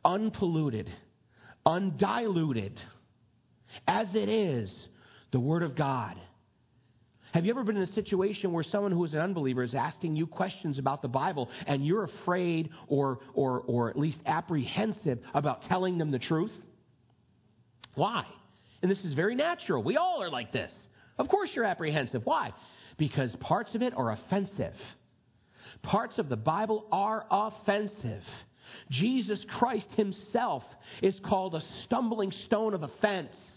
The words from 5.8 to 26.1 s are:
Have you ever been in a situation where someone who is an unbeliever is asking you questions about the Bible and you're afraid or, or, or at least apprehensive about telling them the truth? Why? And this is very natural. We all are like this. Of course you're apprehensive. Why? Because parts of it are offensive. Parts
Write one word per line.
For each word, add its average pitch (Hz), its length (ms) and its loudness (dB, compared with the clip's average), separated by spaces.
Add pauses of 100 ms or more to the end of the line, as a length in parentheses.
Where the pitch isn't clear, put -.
Have 170 120 2
you 208 60 2
ever 247 120 0
been 208 140 0
in 196 60 2
a 185 100 -2
situation 196 600 0
where 165 120 0
someone 202 280 0
who 175 120 4
is 156 80 -4
an 156 80 2
unbeliever 147 420 0
is 120 120 -2
asking 156 420 -2
you 160 100 2
questions 165 520 -4
about 135 240 0
the 135 60 -4
Bible 143 420 0 (160)
and 143 200 2
you're 196 180 2
afraid 170 680 0 (160)
or, 139 320 2 (160)
or, 127 320 2
or 120 240 4
at - 80 -4
least 151 260 0
apprehensive 156 960 0 (160)
about 143 340 2
telling 185 300 2
them 156 120 2
the 131 80 2
truth? 165 340 0 (1400)
Why? 185 300 0 (580)
And 185 80 4
this 196 100 2
is 160 140 -4
very 202 200 2
natural. 277 480 0
We 175 140 2
all 339 260 2
are 170 80 -4
like 131 220 -6
this. 190 200 -2 (460)
Of 277 100 0
course 403 260 4
you're 233 100 0
apprehensive. 151 600 0
Why? 285 280 0 (440)
Because 135 440 0
parts 202 340 0
of 226 80 0
it 247 140 0
are 113 160 0
offensive. 185 640 -2 (1080)
Parts 226 360 0